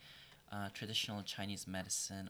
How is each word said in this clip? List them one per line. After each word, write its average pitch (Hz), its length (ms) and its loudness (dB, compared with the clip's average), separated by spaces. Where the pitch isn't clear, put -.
uh, 101 220 0
traditional 107 500 2
Chinese 98 440 0
medicine, 92 640 2